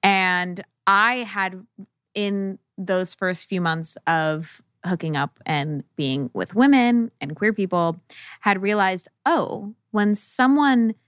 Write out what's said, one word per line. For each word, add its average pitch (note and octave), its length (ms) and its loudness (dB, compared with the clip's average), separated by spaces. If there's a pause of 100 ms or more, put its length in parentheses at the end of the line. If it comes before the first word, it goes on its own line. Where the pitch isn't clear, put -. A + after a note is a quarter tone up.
And F3+ 600 0 (240)
I G#3+ 300 4
had, G3 480 -6 (480)
in G3 460 -4 (180)
those F#3 380 -2
first F#3 340 -4
few F3+ 120 -2
months D#3+ 360 -4 (100)
of D#3+ 540 -2 (240)
hooking E3 320 -2
up C#3+ 300 -4
and D3 360 -2 (120)
being C3+ 380 -2
with F#2+ 200 -6
women A#3+ 680 4
and D3+ 160 -8
queer G#3+ 180 0
people, F3 460 -2 (420)
had G3 200 0
realized, G3 460 0 (180)
oh, A3 480 -2 (180)
when G#3 220 2
someone B3+ 800 2 (140)